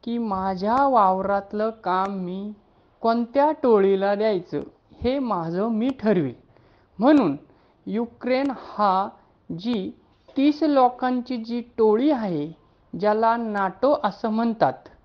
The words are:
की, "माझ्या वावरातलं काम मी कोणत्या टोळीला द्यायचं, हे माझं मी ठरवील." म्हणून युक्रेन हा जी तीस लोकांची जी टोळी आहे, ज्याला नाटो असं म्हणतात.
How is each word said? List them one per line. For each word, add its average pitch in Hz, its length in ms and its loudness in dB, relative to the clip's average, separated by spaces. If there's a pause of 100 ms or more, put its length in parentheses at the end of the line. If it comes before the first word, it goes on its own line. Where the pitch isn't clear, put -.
की, 233 140 -6
"माझ्या 202 680 0
वावरातलं 202 800 2
काम 190 400 -2
मी 190 420 -8 (480)
कोणत्या 240 520 0 (100)
टोळीला 196 520 4
द्यायचं, 202 460 -2 (420)
हे 262 160 -2
माझं 190 500 -4
मी 226 200 -2
ठरवील." 196 460 0 (640)
म्हणून 226 380 4 (500)
युक्रेन 240 640 -2
हा 202 580 -2 (500)
जी 208 320 -4 (460)
तीस 294 260 2
लोकांची 254 760 2
जी 233 240 -6
टोळी 226 500 2
आहे, 175 420 -2 (480)
ज्याला 220 360 2
नाटो 214 680 -2
असं 202 240 -4
म्हणतात. 220 600 0 (160)